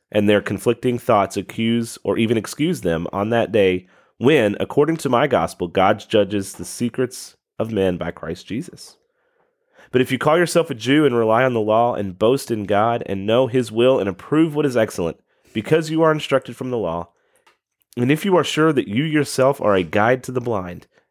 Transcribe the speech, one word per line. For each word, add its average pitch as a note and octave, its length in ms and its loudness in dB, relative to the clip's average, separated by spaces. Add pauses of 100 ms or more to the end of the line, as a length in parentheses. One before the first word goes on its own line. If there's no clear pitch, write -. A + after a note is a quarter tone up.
(120)
and G#2 180 2
their G2+ 120 4
conflicting A#2+ 580 -2
thoughts G2+ 380 0
accuse A2+ 680 -4
or G2+ 140 -2
even A2+ 200 2
excuse C#3+ 440 -4
them E2 320 -2
on G2+ 160 -2
that A2+ 220 0
day F#2+ 360 2 (300)
when, A#2 420 2
according D3 380 0
to C3+ 120 -4
my B2 180 2
gospel, F2+ 400 -2
God F#2+ 400 2
judges G2+ 460 0
the F2 120 -12
secrets - 680 -8 (240)
of A2+ 120 -4
men F#2+ 260 0
by D#2+ 140 -6
Christ - 360 -10
Jesus. - 500 -12 (920)
But B2+ 100 4
if B2+ 100 0
you B2+ 60 -2
call D3+ 200 2
yourself E3 320 0
a C#3 60 -6
Jew C3+ 300 2
and A#2+ 100 2
rely A2+ 280 2
on B2+ 100 2
the A2+ 80 0
law A2 320 2
and F#2+ 240 -6
boast B2+ 320 2
in G#2+ 140 -4
God G#2+ 420 0
and G2 220 -6
know B2 200 2
his A#2 240 -2
will A#2+ 280 4
and F#2+ 100 -2
approve D3 460 -2
what D3 100 -2
is B2 120 0
excellent, G2 420 -2 (340)
because D#3 360 0
you D#3+ 120 0
are D#3+ 100 4
instructed C3+ 440 -2
from B2+ 160 -8
the B2 60 -4
law, E2+ 320 -4 (880)
and B2 140 2
if D#3 140 0
you F#3+ 100 2
are D3+ 80 4
sure D#3 300 0
that C3 140 0
you A2 160 -2
yourself C#3+ 580 0
are G2+ 140 2
a F#2 80 2
guide A2 400 0
to C3 80 -12
the B2+ 100 -4
blind, F#2 460 -8 (240)